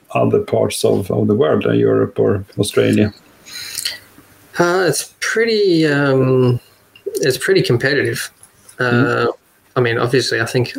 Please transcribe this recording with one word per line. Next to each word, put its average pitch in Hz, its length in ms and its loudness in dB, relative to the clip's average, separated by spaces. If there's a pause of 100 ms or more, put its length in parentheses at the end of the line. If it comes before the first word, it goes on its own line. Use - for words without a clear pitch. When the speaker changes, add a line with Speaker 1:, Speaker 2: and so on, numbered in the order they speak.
(100)
Speaker 1:
other 120 300 2
parts 110 440 -2
of, 107 260 0
of 113 160 0
the 107 80 2
world, 143 300 2
uh, 117 80 0
Europe 113 460 0
or 104 260 0 (140)
Australia? 107 560 0 (1400)
Speaker 2:
Uh, 175 280 2
it's - 340 -4
pretty, 208 680 2
um, 131 720 2 (640)
it's - 160 0
pretty 190 240 0
competitive. 123 680 -2 (480)
Uh, 120 480 0
Speaker 1:
Mm. 117 60 -2 (440)
Speaker 2:
I 131 40 0
mean, 117 180 0
obviously, 120 420 0
I 117 60 -2
think, - 320 -2